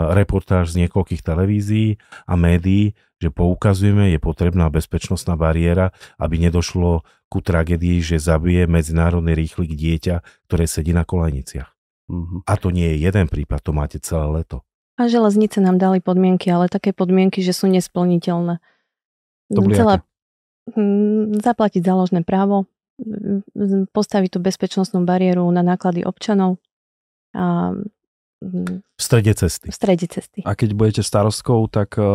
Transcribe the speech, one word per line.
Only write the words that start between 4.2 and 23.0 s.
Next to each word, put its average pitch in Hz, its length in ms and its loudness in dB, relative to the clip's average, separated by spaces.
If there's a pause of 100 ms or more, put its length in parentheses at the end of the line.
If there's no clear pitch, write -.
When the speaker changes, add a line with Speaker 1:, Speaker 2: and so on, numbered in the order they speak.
Speaker 1:
bezpečnostná 80 640 -4
bariéra, 85 640 2 (240)
aby 80 200 -2
nedošlo 85 600 0 (240)
ku - 160 -6
tragédii, 85 600 0
že 82 180 0
zabije 85 480 2
medzinárodný 82 640 2
rýchlik 80 400 -4
dieťa, 82 480 -2 (240)
ktoré 85 220 0
sedí 82 260 -2
na 85 100 2
koľajniciach. 76 680 -4 (360)
Speaker 2:
Mhm. 87 380 -10
Speaker 1:
A - 100 -2
to 101 140 -2
nie 87 220 0
je 78 100 0
jeden 92 260 2
prípad, 73 340 -6
to - 120 -6
máte 73 240 -4
celé 78 380 -4
leto. 80 260 -6 (340)
Speaker 3:
A 247 120 0
železnice 214 520 2
nám 185 180 4
dali 190 220 2
podmienky, 185 500 0
ale 175 200 2
také 196 220 -4
podmienky, 190 500 0
že 185 120 0
sú - 140 -2
nesplniteľné. 175 920 0 (920)
Speaker 2:
To 202 100 0
boli 104 140 4
Speaker 3:
Celá, 208 240 4
Speaker 2:
aké? - 80 -18 (640)
Speaker 3:
mm, 208 680 0
zaplatiť 208 440 0
záložné 185 400 0
právo, 196 420 0 (340)
mm, 202 920 -4